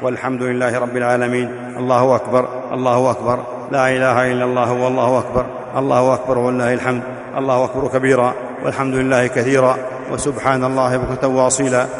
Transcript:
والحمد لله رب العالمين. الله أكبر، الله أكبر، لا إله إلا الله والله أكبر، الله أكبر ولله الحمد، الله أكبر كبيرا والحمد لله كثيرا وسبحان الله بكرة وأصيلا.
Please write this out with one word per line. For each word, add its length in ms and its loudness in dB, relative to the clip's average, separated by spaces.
والحمد 400 -2
لله 360 0
رب 180 -2
العالمين. 520 0
الله 400 4
أكبر، 320 0
الله 380 2
أكبر، 340 -2
لا 160 2
إله 440 2
إلا 120 0
الله 280 0
والله 460 2
أكبر، 280 -2
الله 380 4
أكبر 240 -2
ولله 360 0
الحمد، 280 -2
الله 260 2
أكبر 240 -4
كبيرا 460 2
والحمد 300 -2
لله 320 2
كثيرا 500 2
وسبحان 520 0
الله 320 0
بكرة 320 -2
وأصيلا. 580 2